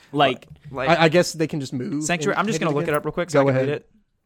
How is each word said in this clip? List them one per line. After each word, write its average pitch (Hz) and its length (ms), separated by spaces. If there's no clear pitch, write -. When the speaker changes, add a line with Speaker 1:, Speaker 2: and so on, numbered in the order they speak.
Speaker 1:
Like, 135 340
Speaker 2:
like 135 200
Speaker 3:
I, 165 140
I 165 40
guess 165 240
they 160 140
can 151 140
just 131 120
move 143 320
Speaker 2:
Sanctuary. 156 300
Speaker 3:
and - 60
Speaker 2:
I'm 202 60
just 220 120
Speaker 3:
hit 196 60
Speaker 2:
gonna 160 80
Speaker 3:
it - 20
Speaker 2:
look 143 100
Speaker 3:
again. 160 100
Speaker 2:
it 151 40
up 147 80
real 151 60
quick 175 180
so 143 120
Speaker 3:
Go 135 60
Speaker 2:
I 135 40
can 131 40
Speaker 3:
ahead. 135 120
Speaker 2:
read 147 80
it. - 140